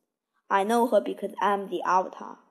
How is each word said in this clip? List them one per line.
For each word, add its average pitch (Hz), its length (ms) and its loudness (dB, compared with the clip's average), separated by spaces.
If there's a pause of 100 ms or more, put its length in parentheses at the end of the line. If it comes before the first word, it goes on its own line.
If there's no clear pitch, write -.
(520)
I 196 120 4
know 226 240 2
her 220 120 4
because 196 400 -4
I'm 202 300 0
the 175 160 -4
Avatar. - 540 -2 (120)